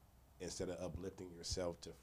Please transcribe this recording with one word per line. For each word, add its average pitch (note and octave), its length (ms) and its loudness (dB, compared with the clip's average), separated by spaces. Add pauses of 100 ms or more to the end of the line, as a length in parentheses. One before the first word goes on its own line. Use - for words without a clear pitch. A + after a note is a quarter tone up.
(400)
instead F2+ 300 2
of F2 140 0
uplifting F2+ 480 -2
yourself, E2+ 500 2
to E2 100 -6 (120)